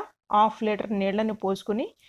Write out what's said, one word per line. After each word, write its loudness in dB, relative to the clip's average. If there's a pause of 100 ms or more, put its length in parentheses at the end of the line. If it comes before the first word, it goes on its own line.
(320)
half 4
liter -2
నీళ్ళని 0
పోసుకుని -2 (240)